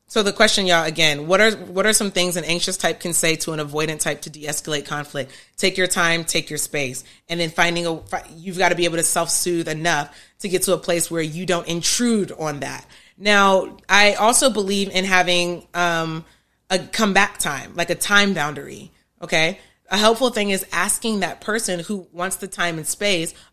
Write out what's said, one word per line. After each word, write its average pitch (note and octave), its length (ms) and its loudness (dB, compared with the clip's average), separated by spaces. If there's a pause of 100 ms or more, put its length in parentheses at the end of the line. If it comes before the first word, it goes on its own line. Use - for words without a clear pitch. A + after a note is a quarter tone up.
(140)
so A3 80 2
the G3 100 0
question, G3+ 340 2
y'all, E3 180 4
again, D#3 420 0
what F#3+ 140 4
are, A3 160 6
what F3+ 300 -2
are A3 60 4
some G#3 200 0
things F3+ 240 0
an D#3+ 80 -4
anxious F3 320 -2
type E3 240 -2
can F3 120 -6
say D#3+ 220 2
to D#3 160 -6
an D#3 80 -4
avoidant D3+ 400 -4
type D3+ 220 -4
to D#3+ 100 -14
de-escalate D3 560 -6
conflict? C#3+ 460 -8 (240)
Take F#3 200 0
your F3+ 120 2
time, E3 340 2
take - 280 -2
your D3+ 80 -6
space. C3+ 440 -6 (260)
And E3+ 120 -4
then D#3+ 100 -2
finding E3+ 340 2
a, E3 120 -2
fi-, - 280 -10 (120)
you've F3 200 -10
gotta F3 200 4
be F3 80 2
able E3 140 0
to E3 40 0
self-soothe E3+ 640 0
enough D#3 500 -2 (220)
to G#3 100 -8
get F3+ 140 -2
to F#3+ 100 0
a D#3+ 60 2
place E3+ 320 -2
where E3 100 -2
you D#3+ 260 -6
don't E3+ 200 -2
intrude F#3+ 640 0
on D3+ 300 -6
that. C3 260 -10 (320)
Now, G3 580 4 (120)
I G3+ 260 6
also B3 360 4
believe G3 400 0
in F#3 140 -2
having, F3 720 2
um, E3 500 -2 (460)
a F#3+ 80 2
comeback G3 600 0
time, E3+ 360 -8
like E3+ 160 -2
a E3 60 -2
time G3+ 380 2
boundary, C#3+ 580 -8 (280)
okay? E3 380 0 (320)
A F#3+ 80 0
helpful A#3 320 4
thing G#3 200 -2
is F#3+ 200 -2
asking G3+ 500 -2
that E3+ 200 -4
person G#3 400 -4
who F#3 320 -8
wants F3 240 -6
the G3+ 100 -10
time F3 320 -4
and D3+ 80 -10
space, F#3 480 -2 (180)